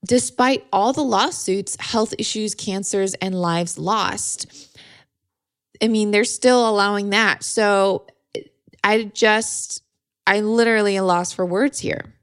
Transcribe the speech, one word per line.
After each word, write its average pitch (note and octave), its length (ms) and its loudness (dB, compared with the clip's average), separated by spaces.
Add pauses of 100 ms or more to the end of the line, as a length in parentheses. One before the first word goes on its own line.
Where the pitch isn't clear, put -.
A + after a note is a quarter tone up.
despite B3 640 0
all G#3 220 2
the D4+ 100 -2
lawsuits, G3+ 720 -2
health A3+ 400 -2
issues, G#3+ 360 -4
cancers, G3 600 -4
and F#3 240 -4
lives E3+ 380 -2
lost. - 920 -4 (1120)
I A3 60 2
mean, G#3+ 240 2
they're G#3 120 4
still B3 420 4
allowing G3+ 440 0
that. G3+ 340 2
So G3 640 2 (760)
I G#3+ 200 2
just, - 800 -2 (420)
I G3+ 140 2
literally A3 560 2
am F#3+ 80 0
lost F3+ 320 0
for F#3 100 -2
words G#3 320 0
here. - 440 -8